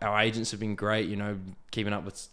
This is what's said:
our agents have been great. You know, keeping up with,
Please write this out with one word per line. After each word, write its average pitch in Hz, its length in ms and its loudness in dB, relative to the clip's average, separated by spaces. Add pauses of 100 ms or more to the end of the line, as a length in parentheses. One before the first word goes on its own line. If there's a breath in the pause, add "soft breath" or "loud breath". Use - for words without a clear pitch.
our 104 200 2
agents 113 320 2
have 104 80 -6
been 107 160 0
great. 104 340 2
You 104 60 -2
know, 104 220 -2 (340)
keeping 104 200 -2
up 95 120 -2
with, - 280 -12